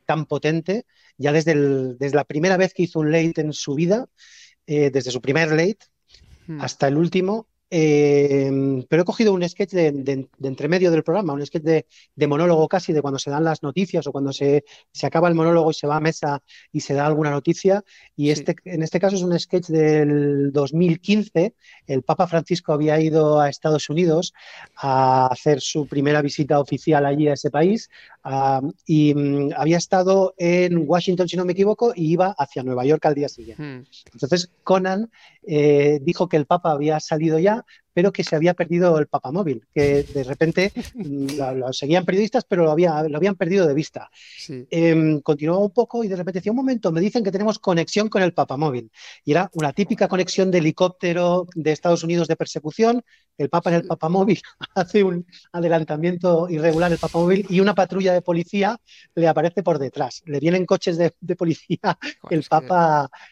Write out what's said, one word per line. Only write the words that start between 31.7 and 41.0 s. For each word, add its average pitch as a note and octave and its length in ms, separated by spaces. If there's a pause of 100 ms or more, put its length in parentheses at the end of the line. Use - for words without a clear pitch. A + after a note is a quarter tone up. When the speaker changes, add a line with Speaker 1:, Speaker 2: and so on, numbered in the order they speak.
Speaker 1:
y D#3+ 180
iba F#3 240
hacia C#3 260
Nueva B2+ 220
York D3+ 200
al D3+ 100
día C#3+ 140
siguiente. A2+ 340
Speaker 2:
Hmm. C3 200 (300)
Speaker 1:
Entonces F3 380 (120)
Conan, F#3+ 460 (360)
eh, D3 560
dijo E3+ 280
que E3+ 80
el D3 80
Papa F3 260
había D3+ 280
salido D#3+ 400
ya, G#3 260 (300)
pero F#3 160
que - 120
se - 120
había E3 200
perdido E3+ 420
el D3+ 100
papamóvil, C#3 640
que C#3+ 300
de C#3 200
repente, E3 500
Speaker 2:
<laughs> - 220
Speaker 1:
mm, C#3+ 420